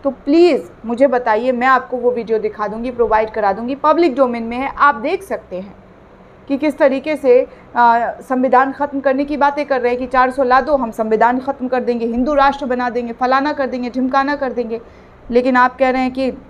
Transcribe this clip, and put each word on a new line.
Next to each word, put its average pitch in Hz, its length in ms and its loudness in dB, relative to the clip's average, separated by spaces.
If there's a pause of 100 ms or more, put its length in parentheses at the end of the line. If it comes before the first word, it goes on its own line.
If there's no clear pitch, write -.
तो 277 80 -2
प्लीज़ 302 500 2 (240)
मुझे 233 220 2
बताइए, 247 440 0
मैं 247 160 0
आपको 254 300 2
वो 240 140 0
वीडियो 226 280 -2
दिखा 214 280 -4
दूँगी, 226 240 -6
प्रोवाइड 220 400 0
करा 208 220 0
दूँगी, 240 220 -6
पब्लिक 302 400 2
डोमेन 240 280 0
में 226 140 -6
है, 269 120 -4
आप 285 280 2
देख 320 260 -4
सकते - 320 -10
हैं 190 180 -12 (720)
कि 277 100 -2
किस 294 200 -2
तरीके 277 380 2
से, 269 320 4 (280)
आ, 233 360 4 (100)
संविधान 254 500 2
ख़त्म 277 280 -4
करने 269 260 0
की 294 120 -6
बातें 285 280 0
कर 269 160 -2
रहे 240 100 0
हैं 247 80 -4
कि 254 80 -6
चार 254 240 2
सौ 269 120 -2
ला 254 180 4
दो, 285 140 0
हम 240 160 -4
संविधान 220 480 0
ख़त्म 254 280 -6
कर 254 140 -2
देंगे, 233 240 -4
हिंदू 240 300 -2
राष्ट्र 277 300 2
बना 247 240 -2
देंगे, 233 240 -6
फलाना 269 400 0
कर 285 140 -4
देंगे, 247 220 -6
ढिमकाना 269 460 -2
कर 269 180 -6
देंगे। 226 280 -6 (480)
लेकिन 247 280 2
आप 254 200 2
कह 262 120 2
रहे 262 120 0
हैं 254 120 -2
कि 262 160 -2 (200)